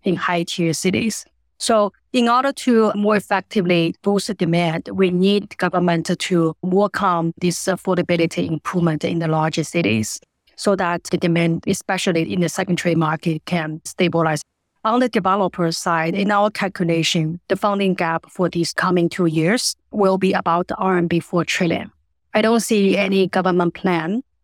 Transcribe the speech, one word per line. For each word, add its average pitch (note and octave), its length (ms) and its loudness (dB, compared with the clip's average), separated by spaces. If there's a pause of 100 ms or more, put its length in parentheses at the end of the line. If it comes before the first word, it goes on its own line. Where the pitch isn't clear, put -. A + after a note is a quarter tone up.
in F3+ 120 0
high F3 260 -2
tier E3+ 320 -2
cities. G#3+ 520 -2 (340)
So G#3 340 2 (180)
in A#3+ 160 2
order C4 240 2
to A3+ 440 2
more G#3 200 2
effectively F#3 840 0
boost G3+ 280 0
the G#3 40 -4
demand, E3+ 580 -2
we F#3+ 200 2
need G3 480 0
government F3 580 0
to E3 460 0
work G3 400 0
on E3 340 0
this - 280 -2
affordability F3 840 0
improvement D#3+ 520 -2
in E3+ 160 -2
the E3 80 -2
larger D#3 360 0
cities A2+ 560 -2 (360)
so G3+ 220 0
that F3 340 -2
the F3+ 60 -2
demand, E3+ 500 0
especially F#3 640 -2
in F#3+ 60 -2
the E3+ 100 0
secondary F3 460 -2
market, D#3+ 500 -2
can D#3 400 -4
stabilize. D#3+ 560 0 (440)
On A#3 140 2
the B3 100 2
developer F#3 640 0
side, E3+ 440 -2
in G3+ 160 0
our G#3 180 2
calculation, E3+ 880 -2 (100)
the G3 60 2
funding G3 380 0
gap E3 340 -4
for F3 220 -2
these E3+ 240 -2
coming F3 340 2
two F3 200 0
years E3 480 0 (160)
will F#3+ 260 2
be F#3+ 160 2
about F3 460 0
R F#3 180 0
M F3 80 0
B E3+ 140 0
four E3+ 260 -2
trillion. - 460 -2 (460)
I G#3+ 40 2
don't A3+ 180 4
see G3 380 2
any F#3+ 300 2
government F3+ 480 0
plan F3+ 460 -2 (220)